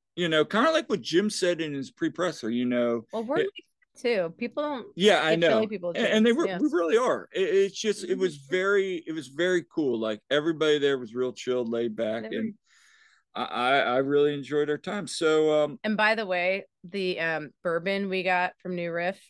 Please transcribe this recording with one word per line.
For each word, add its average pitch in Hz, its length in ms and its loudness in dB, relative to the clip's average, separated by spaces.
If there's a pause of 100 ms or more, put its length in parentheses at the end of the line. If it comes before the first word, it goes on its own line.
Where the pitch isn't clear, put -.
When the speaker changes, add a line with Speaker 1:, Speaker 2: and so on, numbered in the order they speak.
(160)
Speaker 1:
you 175 140 -2
know, 156 160 6
kinda 240 260 4
like 320 180 0
what 190 120 -2
Jim 175 280 2
said 175 320 0
in 151 120 -6
his 139 180 -8
pre-presser, 160 580 -4
you 120 160 0
know, 120 480 0
Speaker 2:
Well, 226 120 -4
we're 285 160 0
Speaker 1:
it 392 60 0 (480)
Speaker 2:
nice - 60 -20
too. 190 360 -2
People 240 260 -6
don't 294 320 -6
Speaker 1:
Yeah, 175 280 6
I 160 120 4
Speaker 2:
give 165 120 2
Philly 120 160 4
Speaker 1:
know. 110 40 -2
Speaker 2:
people 175 280 -6
Speaker 1:
And, 233 120 0
and 214 180 4
they 240 60 6
Speaker 2:
chance, 240 60 2
Speaker 1:
were, 330 100 0
Speaker 2:
yes. 185 140 -4
Speaker 1:
we 294 100 2
really 320 260 2
are. 165 360 -2
It, 175 140 0
it's 196 320 2
just, 196 240 -2
it 180 140 -2
was 180 200 -2
Speaker 2:
Mm-hmm. 139 140 -18
Speaker 1:
very, 190 560 0
it 160 60 -6
was 151 160 -8
very 170 340 0 (100)
cool. 131 260 0
Like, 110 200 -2 (100)
everybody 151 500 2
there 139 180 2
was 117 180 -10
real 127 180 -2
chilled, 123 360 -2
laid 117 260 -2
back, 113 280 -4
Speaker 2:
They 110 140 -10
were 113 40 -4
Speaker 1:
and 107 120 -4 (800)
I, 123 80 -4
I, 127 360 2
I 123 180 2
really 143 360 2
enjoyed 143 360 -2
our 147 80 -2
time. 190 300 -8
So, 156 560 2
um, 147 200 -4
Speaker 2:
And 214 140 -2
by 214 180 4
the 220 100 -4
way, 185 400 -2 (180)
the, 185 380 -4
um, 156 300 -4 (120)
bourbon 185 460 -2
we 185 140 -2
got 180 380 0
from 180 140 -8
New 170 160 -6
Riff 175 280 -4 (100)